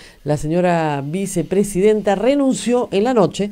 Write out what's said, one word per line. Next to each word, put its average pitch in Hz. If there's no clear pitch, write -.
la 147
señora 160
vicepresidenta 196
renunció 247
en 196
la 254
noche, 202